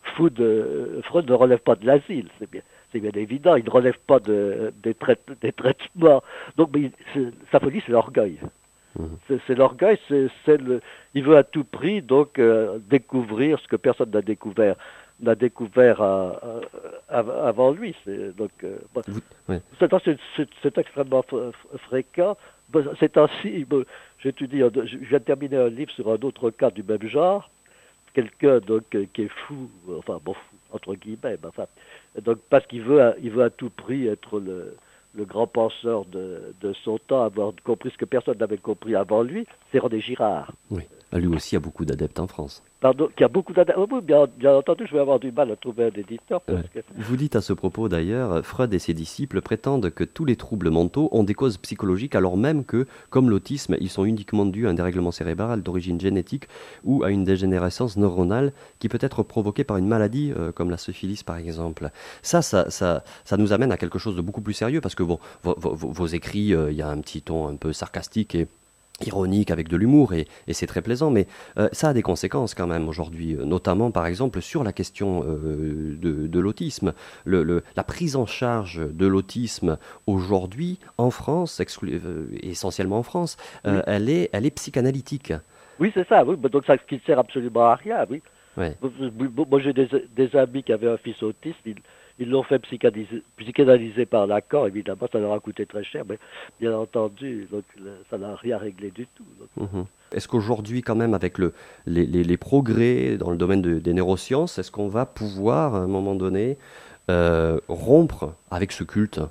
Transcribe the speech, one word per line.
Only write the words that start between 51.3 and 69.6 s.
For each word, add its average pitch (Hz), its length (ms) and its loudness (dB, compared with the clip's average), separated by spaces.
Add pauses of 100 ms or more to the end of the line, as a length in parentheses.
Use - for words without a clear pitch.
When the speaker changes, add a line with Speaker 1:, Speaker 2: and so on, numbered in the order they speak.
Speaker 2:
causes 117 240 -2
psychologiques, 104 560 -4
alors 92 240 2
même 139 260 0
que, 127 220 -2 (240)
comme 131 220 4
l'autisme, 98 480 -2
ils 92 100 -4
sont 98 160 -2
uniquement 104 400 0
dus 104 220 -2
à - 20 2
un 90 60 2
dérèglement 87 340 -2
cérébral 90 540 -4
d'origine 87 360 -4
génétique 95 480 -2 (360)
ou 135 200 2
à 95 60 0
une 98 140 0
dégénérescence 95 760 0
neuronale 101 540 2 (260)
qui 113 100 -6
peut 117 140 -2
être 117 220 -2
provoquée 104 400 -2
par 101 140 -2
une 92 100 0
maladie, 113 500 0
euh, 82 140 -4
comme 87 180 -4
la 85 80 -4
syphilis 95 460 -10
par 85 140 -8
exemple. 82 520 -8 (320)
Ça, 170 220 2
ça, - 260 2
ça, 87 340 -2 (200)
ça 98 140 -2
nous 104 140 4
amène 113 200 2
à 87 60 0
quelque 90 200 -6
chose 98 200 -6
de 87 40 -4
beaucoup 104 200 -6
plus 104 120 -6
sérieux, 135 280 -2
parce - 140 -6
que - 80 -4
bon, 87 140 0 (260)
vo-, 87 140 0
vo-, - 160 -4
vo-, 76 180 -8
vos 87 160 -4
écrits, 101 460 -2
euh, 80 180 2
il 76 60 -4
y 78 60 -4
a 76 60 -4
un 73 100 -6
petit 73 240 -12
ton 80 240 -4
un 73 80 -8
peu 78 180 -6
sarcastique - 640 -6
et 82 120 0 (580)
ironique 98 460 0
avec 80 160 -2